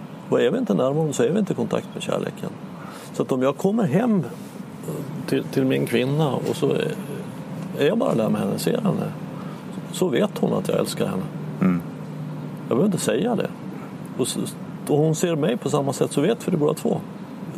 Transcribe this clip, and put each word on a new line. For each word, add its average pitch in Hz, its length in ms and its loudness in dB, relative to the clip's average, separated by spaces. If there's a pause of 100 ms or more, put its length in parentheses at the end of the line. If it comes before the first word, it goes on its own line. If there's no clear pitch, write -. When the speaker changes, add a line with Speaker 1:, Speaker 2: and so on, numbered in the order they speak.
(280)
Speaker 1:
Och 127 120 4
är 123 100 6
vi 233 80 0
inte 214 160 2
närvarande 147 380 2
så 127 100 2
är 120 80 6
vi 190 80 2
inte 190 140 2
i 127 40 0
kontakt 113 380 -2
med - 80 -6
kärleken. - 480 -4 (600)
Så - 100 -2
att 135 100 0
om 127 100 2
jag 139 140 4
kommer 214 280 2
hem 190 380 4 (1040)
till, 139 180 2
till 135 200 2
min 135 220 4
kvinna 139 480 4
och - 220 0
så 139 140 4
är, - 220 2 (840)
är 139 80 6
jag 202 120 4
bara - 160 2
där 110 140 2
med 107 120 2
henne, 104 180 0
ser - 220 2
henne, - 320 0 (800)
så 185 160 2
vet 165 300 2
hon - 140 2
att 98 160 0
jag - 100 2
älskar 104 280 0
henne. 98 160 -2 (380)
Speaker 2:
Mm. 90 220 4 (880)
Speaker 1:
Jag 113 80 2
behöver 165 100 4
inte 185 180 2
säga 170 320 2
det. - 120 0 (720)
Och 131 80 2
s-, - 300 -4 (320)
och 143 100 4
hon 156 160 4
ser 165 220 2
mig 170 200 2
på - 140 -2
samma 139 220 2
sätt, - 200 0
så - 80 2
vet 190 280 2
vi - 40 2
det 180 40 2
båda 151 180 4
två. 214 260 0 (580)